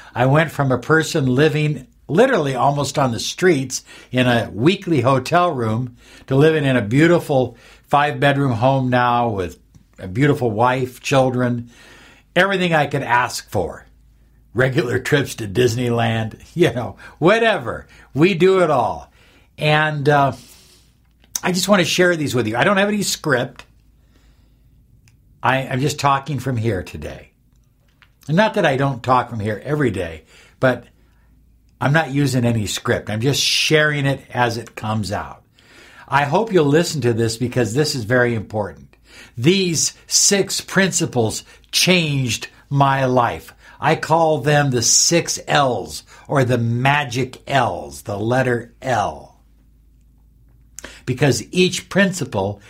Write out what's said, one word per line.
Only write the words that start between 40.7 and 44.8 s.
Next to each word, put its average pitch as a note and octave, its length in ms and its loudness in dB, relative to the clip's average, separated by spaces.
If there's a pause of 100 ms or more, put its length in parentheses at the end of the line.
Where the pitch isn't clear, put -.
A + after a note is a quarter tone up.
changed D3 800 0 (200)
my C#3 360 2
life. A#2 480 0 (260)
I D#3 160 2
call D#3+ 440 0
them C#3+ 320 2
the A#2+ 100 0